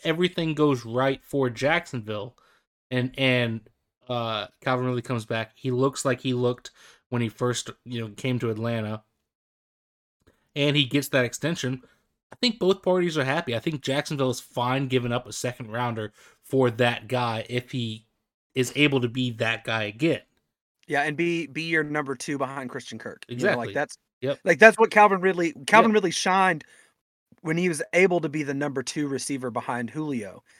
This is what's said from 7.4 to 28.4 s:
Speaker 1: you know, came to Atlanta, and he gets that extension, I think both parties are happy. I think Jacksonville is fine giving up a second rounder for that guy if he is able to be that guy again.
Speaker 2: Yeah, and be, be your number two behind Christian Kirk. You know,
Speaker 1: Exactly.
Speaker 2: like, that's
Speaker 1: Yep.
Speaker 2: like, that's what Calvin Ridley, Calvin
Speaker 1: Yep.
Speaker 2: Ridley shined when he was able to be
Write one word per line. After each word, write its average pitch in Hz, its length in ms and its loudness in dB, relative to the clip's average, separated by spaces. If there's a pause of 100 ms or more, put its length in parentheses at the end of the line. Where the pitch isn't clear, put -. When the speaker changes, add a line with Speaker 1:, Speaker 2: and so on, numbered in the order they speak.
Speaker 1:
you 120 160 -8
know, 113 140 -6
came 127 240 -2
to 117 120 0
Atlanta, 110 520 -4 (1500)
and 143 200 4
he 147 80 6
gets 139 240 0
that 131 160 2
extension, 131 580 -4 (500)
I - 40 -18
think 240 220 0
both 190 240 2
parties 175 360 2
are 135 60 2
happy. 135 300 -2
I 117 60 0
think 156 220 -4
Jacksonville 139 480 0
is 117 100 -4
fine 131 480 -2
giving 123 240 0
up 120 140 -4
a 107 60 -14
second 120 380 -8
rounder 113 420 -4 (300)
for 131 300 4
that 117 360 0
guy 117 400 -2
if 120 240 -4
he 113 340 -6 (480)
is 127 220 0
able 143 240 4
to 120 80 2
be 123 240 -2
that 113 320 -4
guy 113 200 -2
again. 117 360 -2 (680)
Speaker 2:
Yeah, 143 160 0
and 151 140 -2
be, 170 300 -2
be 135 160 -8
your 165 200 0
number 147 320 -4
two 143 240 -8
behind 135 320 -6
Christian 117 280 -12
Kirk. - 300 -14
You 127 60 -10
know, 123 40 -8
Speaker 1:
Exactly. 135 280 0
Speaker 2:
like, 101 80 -8
that's 147 240 -4 (220)
Speaker 1:
Yep. 131 240 -4
Speaker 2:
like, 170 140 -6
that's 220 200 8
what 220 120 4
Calvin 208 300 6
Ridley, 175 340 0 (120)
Calvin 220 240 8
Speaker 1:
Yep. 208 60 4
Speaker 2:
Ridley 185 140 2
shined 185 540 2 (760)
when 160 140 -2
he 180 120 2
was 156 140 -4 (100)
able 180 280 4
to 156 80 0
be 151 140 -4